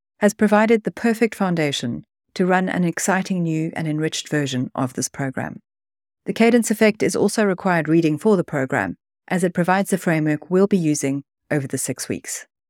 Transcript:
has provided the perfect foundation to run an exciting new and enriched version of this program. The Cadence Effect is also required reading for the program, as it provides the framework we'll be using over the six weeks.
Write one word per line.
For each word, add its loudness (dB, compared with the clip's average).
has 2
provided 4
the -4
perfect 0
foundation -2
to 0
run 2
an 0
exciting -2
new -2
and -6
enriched -4
version -2
of -4
this -6
program. -8
The -4
Cadence 4
Effect 2
is 0
also 0
required 0
reading 2
for 2
the 0
program, -2
as 0
it -2
provides 0
the 2
framework 0
we'll 4
be 2
using 0
over -2
the -6
six -6
weeks. -8